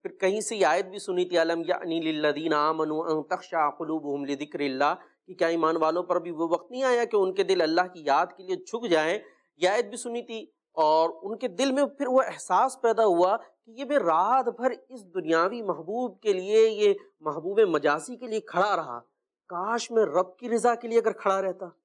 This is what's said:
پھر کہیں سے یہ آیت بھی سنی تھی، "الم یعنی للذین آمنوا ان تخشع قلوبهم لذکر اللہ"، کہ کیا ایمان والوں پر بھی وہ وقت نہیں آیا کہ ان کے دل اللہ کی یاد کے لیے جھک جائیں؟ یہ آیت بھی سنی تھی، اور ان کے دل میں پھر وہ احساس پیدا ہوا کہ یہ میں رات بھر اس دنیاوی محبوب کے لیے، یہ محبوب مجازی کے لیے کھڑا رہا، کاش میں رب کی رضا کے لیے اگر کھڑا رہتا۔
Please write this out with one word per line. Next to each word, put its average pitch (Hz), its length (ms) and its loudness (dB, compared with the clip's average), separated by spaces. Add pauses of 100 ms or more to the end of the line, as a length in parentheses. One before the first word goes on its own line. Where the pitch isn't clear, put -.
پھر 180 100 -8
کہیں 196 300 0
سے 220 140 -6
یہ 190 100 4
آیت 180 200 2
بھی 190 140 -14
سنی 180 260 -2
تھی، 180 120 0
"الم 165 300 2
یعنی 170 320 -2
للذین 156 540 0
آمنوا 156 540 0
ان 156 160 -2
تخشع 147 460 -2
قلوبهم 143 560 -6
لذکر 143 340 -6
اللہ"، 143 340 0 (340)
کہ 185 60 -18
کیا 175 140 0
ایمان 165 300 2
والوں 165 260 0
پر 175 160 0
بھی 170 120 -8
وہ 160 160 -4
وقت 170 240 -2
نہیں 254 120 -6
آیا 240 220 2
کہ 220 100 -6
ان 185 180 2
کے 190 100 0
دل 185 180 2
اللہ 165 200 2
کی 180 240 -6
یاد 147 200 4 (120)
کے 190 60 -20
لیے 185 120 -4
جھک 214 340 -8
جائیں؟ 165 300 2 (380)
یہ 175 120 2
آیت 220 160 0
بھی 220 120 -12
سنی 240 240 -8
تھی، 180 240 -12 (280)
اور 160 360 4 (120)
ان 208 160 -8
کے 254 100 -4
دل 247 240 0
میں 277 140 2
پھر 262 220 -6
وہ 254 140 4
احساس 214 600 0
پیدا 226 240 2
ہوا 185 320 4
کہ - 340 -18
یہ 247 140 -10
میں 285 120 0
رات 202 480 2
بھر 240 280 -2 (160)
اس 233 160 -18
دنیاوی 175 560 0
محبوب 190 580 -6
کے 208 140 0
لیے، 214 360 4
یہ 208 240 2 (260)
محبوب 156 400 -4
مجازی 156 560 2
کے 240 120 -14
لیے 220 120 -4
کھڑا 190 360 0
رہا، 131 240 -6 (480)
کاش 220 440 -6
میں 226 120 4
رب 180 340 0
کی 247 120 -12
رضا 233 260 2
کے 233 120 -12
لیے 226 100 0
اگر 226 140 2
کھڑا 196 300 0
رہتا۔ 185 240 -4 (200)